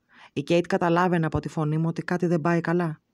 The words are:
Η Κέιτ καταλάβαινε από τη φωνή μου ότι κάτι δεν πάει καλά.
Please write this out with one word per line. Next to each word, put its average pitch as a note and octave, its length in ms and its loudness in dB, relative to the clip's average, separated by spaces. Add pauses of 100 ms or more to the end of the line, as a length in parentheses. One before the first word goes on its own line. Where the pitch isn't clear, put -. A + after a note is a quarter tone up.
(320)
Η C#3+ 100 -4
Κέιτ F3 240 2
καταλάβαινε F3 600 2
από D3+ 140 -2
τη D#3 80 -8
φωνή D#3 300 -2
μου D#3+ 100 0
ότι E3 140 -6
κάτι F3+ 240 -4
δεν E3+ 140 2
πάει E3+ 200 0
καλά. E3 400 -2 (140)